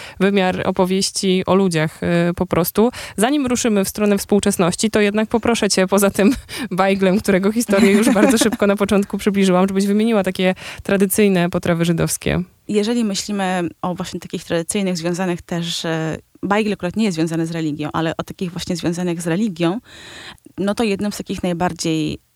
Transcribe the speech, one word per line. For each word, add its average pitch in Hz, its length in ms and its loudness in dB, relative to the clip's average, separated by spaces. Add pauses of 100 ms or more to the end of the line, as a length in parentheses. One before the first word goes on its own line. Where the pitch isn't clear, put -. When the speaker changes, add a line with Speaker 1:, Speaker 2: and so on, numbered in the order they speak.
(200)
Speaker 1:
wymiar 185 480 2
opowieści 185 800 0
o 180 100 4
ludziach, 165 480 0
y, 170 300 2
po 180 120 -2
prostu. 202 460 2 (260)
Zanim 262 280 0
ruszymy 226 400 0
w - 40 -6
stronę 208 280 0
współczesności, 202 720 0
to 220 80 2
jednak 208 300 0
poproszę 226 400 0
cię, 190 180 2
poza 196 220 2
tym 214 260 2 (180)
<laughs> 254 180 -8
bajglem, 190 480 2
którego 196 320 2
historię 202 400 4
już 220 180 4
bardzo 226 320 4
Speaker 2:
<laughs> - 20 0
Speaker 1:
szybko 208 240 2
na 202 80 2
początku 202 420 0
przybliżyłam, 190 500 2
żebyś 196 200 0
wymieniła 214 360 2
takie 185 320 0 (280)
tradycyjne 196 640 2
potrawy 170 360 0
żydowskie. 160 580 0 (240)
Speaker 2:
Jeżeli 214 360 0
myślimy 190 640 -2 (120)
o 180 140 -4
właśnie 180 240 -8
takich - 240 -10
tradycyjnych, 180 540 -2
związanych 175 440 -4
też, 170 440 -6
e, 160 320 -4 (260)
bajgle 202 300 0
akurat 180 220 -6
nie 220 100 0
jest 190 100 -2
związany 165 300 -2
z 165 60 -8
religią, 156 420 -4
ale 165 240 -2
o 165 60 -8
takich 175 280 -8
właśnie 180 240 -6
związanych 175 460 -4
z 170 60 -6
religią, 175 520 -2 (800)
no 202 180 -2
to 247 80 -2
jednym 202 280 -2
z - 60 -10
takich 202 260 -8
najbardziej 165 760 -2 (160)